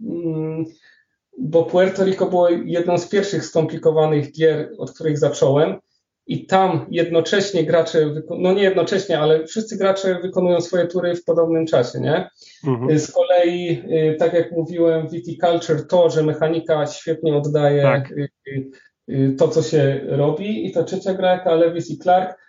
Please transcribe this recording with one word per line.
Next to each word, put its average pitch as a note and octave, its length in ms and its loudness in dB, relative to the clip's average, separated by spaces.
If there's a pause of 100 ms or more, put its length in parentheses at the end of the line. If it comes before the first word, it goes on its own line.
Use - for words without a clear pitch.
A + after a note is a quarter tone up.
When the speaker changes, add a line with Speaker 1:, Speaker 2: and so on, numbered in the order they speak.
Speaker 1:
Mm, D#3+ 640 -6 (720)
bo E3 260 2
Puerto F#3+ 420 2
Rico F#3+ 200 0
było F3 240 2
jedną E3+ 480 0
z F3 120 -6
pierwszych G3 360 -2
skomplikowanych D#3 840 0
gier, D3+ 460 0
od - 140 -10
których D3+ 260 -4
zacząłem. D3 580 2 (520)
I - 180 -6
tam F#3 460 2
jednocześnie E3 720 0
gracze, D#3+ 420 2
wyko-, D#3 340 -6
no F3+ 140 2
nie G3+ 100 2
jednocześnie, F3+ 560 0
ale D#3 280 2
wszyscy A3 300 -8
gracze F#3+ 440 0
wykonują F3+ 400 0
swoje F3 260 -2
tury F3 280 -2
w - 80 -10
podobnym E3 420 0
czasie, C3+ 340 0
nie? D#3 300 -2 (380)
Speaker 2:
Mhm. B2+ 240 0
Speaker 1:
Y, D3+ 80 4
z C#3 120 -6
kolei, F3 600 2
y, D#3+ 480 0
tak E3+ 140 2
jak E3+ 180 0
mówiłem, E3 560 0
Viticulture, E3+ 800 -2
to, F3 220 4
że D3+ 140 0
mechanika D#3 640 0
świetnie D#3 500 -2
oddaje, C#3+ 440 2
Speaker 2:
Tak. C3+ 300 0
Speaker 1:
y, C#3+ 160 -6 (200)
y, C3+ 220 -8 (400)
y, C3+ 280 0
to, D#3+ 100 4
co D#3 160 0
się C3+ 440 2
robi. E3 600 -2
I - 40 -8
ta E3 120 0
trzecia F#3+ 300 -4
gra, F#3 180 0
jaka F3+ 240 0
Lewis E3 360 0
i C#3+ 60 -8
Clark, F#3 400 0 (120)